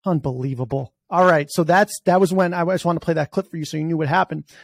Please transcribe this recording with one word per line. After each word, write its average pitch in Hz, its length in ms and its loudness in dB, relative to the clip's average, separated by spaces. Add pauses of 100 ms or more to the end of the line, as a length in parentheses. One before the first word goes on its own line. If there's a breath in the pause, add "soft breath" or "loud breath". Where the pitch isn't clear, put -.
Unbelievable. 135 880 -4 (160)
All 180 160 4
right, 156 240 4
so 175 140 -2
that's, 185 420 2
that 185 140 4
was 180 140 2
when 180 200 0
I 175 120 -2
just 185 180 -2
wanted 170 160 0
to - 60 -12
play 170 80 0
that 151 180 -2
clip - 180 -4
for 170 80 -12
you 151 80 -6
so 156 120 -8
you 151 60 -4
knew 160 140 -2
what 156 100 -2
happened. 160 360 -2 (200 loud breath)